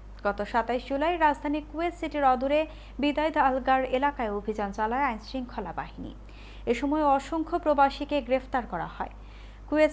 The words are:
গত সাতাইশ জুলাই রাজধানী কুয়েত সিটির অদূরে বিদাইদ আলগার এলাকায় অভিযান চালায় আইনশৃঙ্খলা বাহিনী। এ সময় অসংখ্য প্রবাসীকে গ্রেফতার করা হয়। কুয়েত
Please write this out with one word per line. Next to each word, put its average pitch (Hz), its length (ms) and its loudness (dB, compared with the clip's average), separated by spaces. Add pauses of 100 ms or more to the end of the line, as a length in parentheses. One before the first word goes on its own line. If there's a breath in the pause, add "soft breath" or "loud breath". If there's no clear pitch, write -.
(260)
গত 202 140 0 (120)
সাতাইশ 240 380 0
জুলাই 302 280 2
রাজধানী 294 420 2 (100)
কুয়েত 339 300 -2
সিটির 294 340 0
অদূরে 269 260 2 (420 loud breath)
বিদাইদ 302 340 2 (120)
আলগার 262 340 4 (160)
এলাকায় 262 420 0
অভিযান 214 380 -4
চালায় 240 320 0
আইনশৃঙ্খলা 220 680 -6
বাহিনী। 135 320 -10 (600 loud breath)
এ - 80 6
সময় 294 260 2 (120)
অসংখ্য 320 480 -2
প্রবাসীকে 285 520 4 (100)
গ্রেফতার 262 440 0
করা 165 240 -4
হয়। - 180 -6 (560 loud breath)
কুয়েত 302 240 6